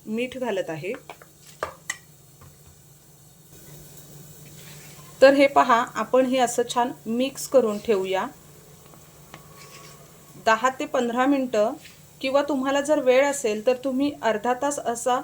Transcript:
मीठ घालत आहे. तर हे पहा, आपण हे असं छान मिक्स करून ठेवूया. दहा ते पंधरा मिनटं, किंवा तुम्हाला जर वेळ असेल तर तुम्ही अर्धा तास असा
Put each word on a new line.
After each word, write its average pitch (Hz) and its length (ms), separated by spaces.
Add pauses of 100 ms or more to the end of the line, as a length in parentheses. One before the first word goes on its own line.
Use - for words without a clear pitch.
मीठ 240 320
घालत 202 320
आहे. 160 220 (4000)
तर 269 120
हे 277 140
पहा, 269 300 (180)
आपण 247 300
हे 254 120
असं 240 260 (100)
छान 247 180 (140)
मिक्स 247 420
करून 226 300
ठेवूया. 190 480 (2250)
दहा 226 240 (100)
ते 302 60
पंधरा 247 400
मिनटं, 254 480 (480)
किंवा 269 280
तुम्हाला 277 320
जर 302 180
वेळ 254 260
असेल 220 420
तर 254 160
तुम्ही 277 280 (100)
अर्धा 226 400
तास 285 180
असा 247 440